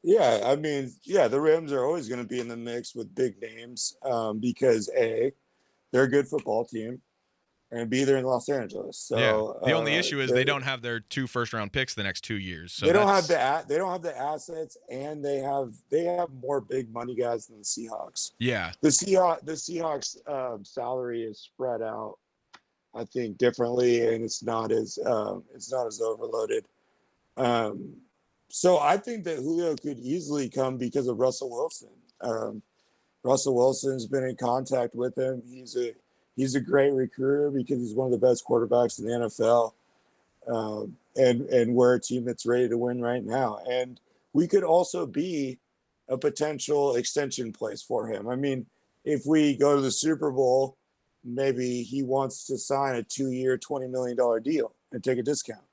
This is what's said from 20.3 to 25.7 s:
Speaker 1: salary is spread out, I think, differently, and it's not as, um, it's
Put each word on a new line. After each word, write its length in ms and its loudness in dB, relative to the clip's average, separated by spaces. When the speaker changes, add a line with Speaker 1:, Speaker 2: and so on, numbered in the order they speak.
Speaker 1:
salary 580 -6
is 160 -10
spread 420 -6
out, 380 -8
I 120 -8
think, 340 -6
differently, 720 4
and 100 -2
it's 200 -8
not 280 -2
as, 340 0
um, 380 -2
it's 160 -12